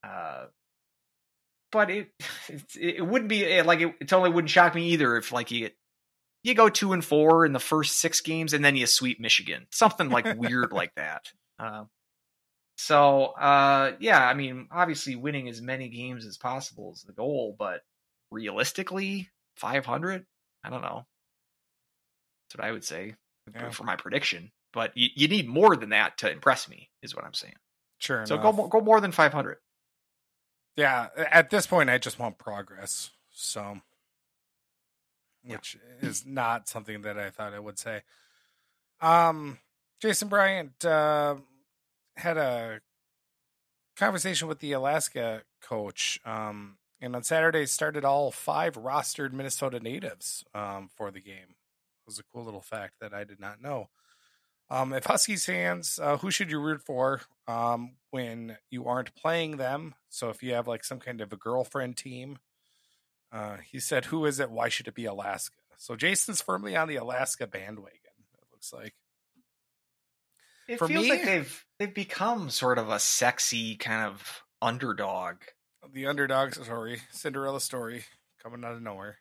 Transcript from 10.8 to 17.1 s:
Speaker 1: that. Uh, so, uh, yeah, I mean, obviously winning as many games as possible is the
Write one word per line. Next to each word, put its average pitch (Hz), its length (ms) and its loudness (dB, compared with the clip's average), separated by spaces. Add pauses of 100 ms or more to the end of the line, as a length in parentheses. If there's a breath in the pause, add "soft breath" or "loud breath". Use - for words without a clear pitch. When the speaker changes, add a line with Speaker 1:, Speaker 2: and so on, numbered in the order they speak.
Speaker 1:
that. 76 360 -8 (280)
Uh, 107 260 -10 (960)
so, 143 540 8
uh, 139 680 6
yeah, 185 260 8
I 127 100 6
mean, 131 360 -6
obviously 160 460 0
winning 135 320 -6
as 113 120 -12
many 131 280 -8
games 120 360 -12
as 101 140 -16
possible 123 540 -8
is 85 100 -20
the 101 100 -20